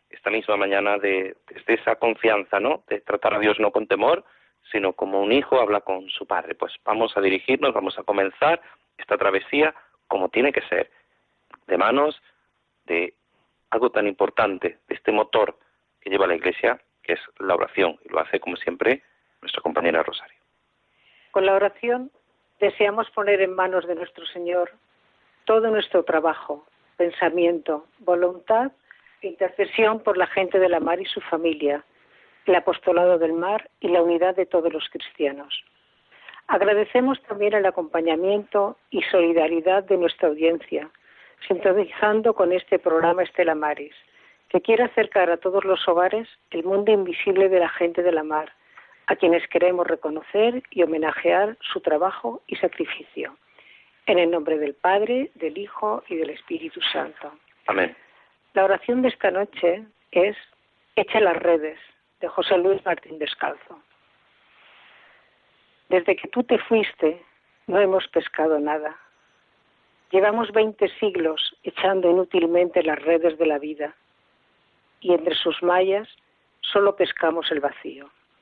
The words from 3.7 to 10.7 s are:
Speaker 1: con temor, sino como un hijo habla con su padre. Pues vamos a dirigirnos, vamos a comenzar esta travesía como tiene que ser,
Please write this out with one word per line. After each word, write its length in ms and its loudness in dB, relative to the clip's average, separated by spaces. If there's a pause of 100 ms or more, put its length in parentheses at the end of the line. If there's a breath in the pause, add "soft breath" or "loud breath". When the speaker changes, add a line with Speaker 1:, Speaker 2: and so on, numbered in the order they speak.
Speaker 1:
con 160 -2
temor, 380 2 (480 soft breath)
sino 220 0
como 280 -2
un 100 0
hijo 280 2
habla 220 0
con 260 -6
su 180 -10
padre. 280 -6
Pues 180 -8 (100)
vamos 320 -2
a 60 -2
dirigirnos, 540 0
vamos 240 -4
a 60 -12
comenzar 560 0 (360 loud breath)
esta 220 -4
travesía 560 0 (340 soft breath)
como 220 -2
tiene 200 2
que 120 -2
ser, 280 -4 (760)